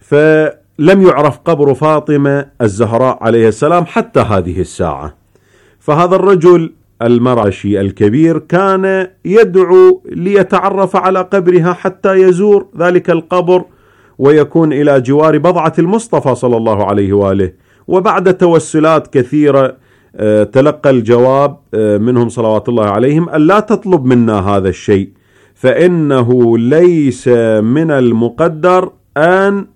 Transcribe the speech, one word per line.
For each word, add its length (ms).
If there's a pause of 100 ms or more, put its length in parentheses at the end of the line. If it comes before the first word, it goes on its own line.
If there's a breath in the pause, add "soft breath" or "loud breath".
فلم 1000
يعرف 360
قبر 360
فاطمة 720 (160)
الزهراء 580
عليه 280
السلام 360
حتى 360
هذه 400
الساعة. 540 (680 soft breath)
فهذا 360
الرجل 560 (300)
المرعشي 800
الكبير 580
كان 680 (180)
يدعو 840
ليتعرف 880
على 240
قبرها 520
حتى 420
يزور 520 (120)
ذلك 320
القبر 540 (540 soft breath)
ويكون 540
إلى 280
جوار 380
بضعة 400
المصطفى 560
صلى 220
الله 280
عليه 280
وآله. 400 (360 soft breath)
وبعد 480
توسلات 680
كثيرة، 680 (400 soft breath)
آه، 280
تلقى 460
الجواب، 680 (180)
آه، 240
منهم 300
صلوات 400
الله 180
عليهم 420
أن 120
لا 200
تطلب 440
منا 340
هذا 300
الشيء، 400 (460 soft breath)
فإنه 1040
ليس 680 (340)
من 280
المقدر 1000 (260)
أن 580